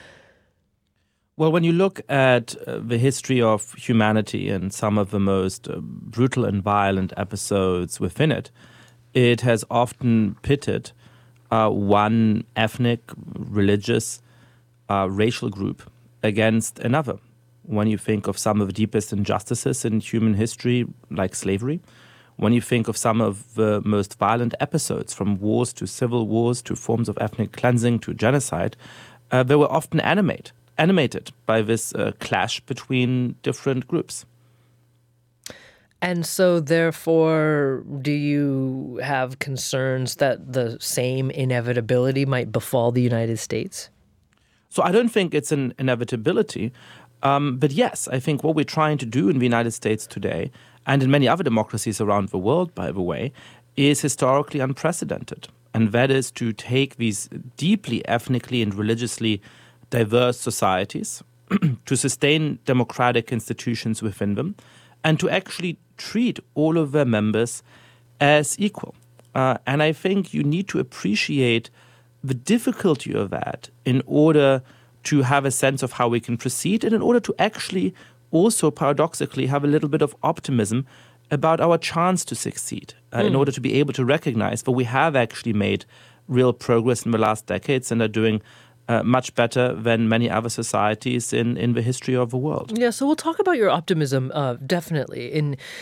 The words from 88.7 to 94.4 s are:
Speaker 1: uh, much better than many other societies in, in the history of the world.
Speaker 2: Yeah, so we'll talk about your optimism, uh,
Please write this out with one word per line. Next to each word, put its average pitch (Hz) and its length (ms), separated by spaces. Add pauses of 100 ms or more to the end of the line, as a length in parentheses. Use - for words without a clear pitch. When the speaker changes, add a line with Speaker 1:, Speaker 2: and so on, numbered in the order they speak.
Speaker 1:
uh, 117 160
much 123 320
better 123 380
than 113 340
many 113 200
other 113 200
societies 117 840
in, 117 240
in 120 180
the 117 80
history 127 340
of 123 140
the 131 60
world. 151 400
Speaker 2:
Yeah, 240 140
so 269 160
we'll 302 80
talk 320 240
about 381 180
your 208 140
optimism, 139 640
uh, 135 200 (120)